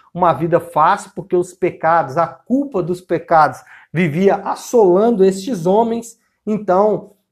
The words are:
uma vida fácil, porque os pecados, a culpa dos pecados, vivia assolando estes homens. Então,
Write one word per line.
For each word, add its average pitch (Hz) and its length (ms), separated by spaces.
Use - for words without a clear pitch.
uma 175 200
vida 160 260
fácil, 175 560
porque - 220
os 180 160
pecados, 165 640
a 165 100
culpa 247 560
dos 175 180
pecados, 160 600
vivia 175 420
assolando 202 880
estes 190 400
homens. 226 540
Então, 208 680